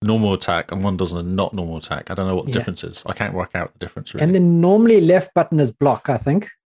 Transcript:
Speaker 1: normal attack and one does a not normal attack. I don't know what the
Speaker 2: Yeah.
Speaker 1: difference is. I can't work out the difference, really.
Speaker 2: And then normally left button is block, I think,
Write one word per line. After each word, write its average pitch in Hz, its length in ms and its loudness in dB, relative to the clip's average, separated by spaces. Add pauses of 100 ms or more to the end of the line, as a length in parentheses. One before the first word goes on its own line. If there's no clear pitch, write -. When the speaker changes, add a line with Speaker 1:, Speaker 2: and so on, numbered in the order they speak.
Speaker 1:
normal 107 320 2
attack 85 400 -2
and 95 100 -4
one 95 140 -2
does 85 160 -2
a 87 100 -6
not 95 300 -2
normal 85 240 -8
attack. - 340 -10
I 92 40 -8
don't 95 120 -4
know 95 80 -2
what 87 100 -4
the 135 60 -6
Speaker 2:
Yeah. 117 60 -4
Speaker 1:
difference - 260 -6
is. 85 220 -14
I 92 80 -8
can't 98 200 -6
work 90 200 -6
out - 200 -6
the - 60 -20
difference, - 340 -14
really. - 120 -2
Speaker 2:
And 185 100 2
then 175 240 4
normally 214 400 6
left 180 340 2
button 165 280 2
is 120 100 2
block, 139 380 0
I 123 80 0
think, 175 320 -2 (240)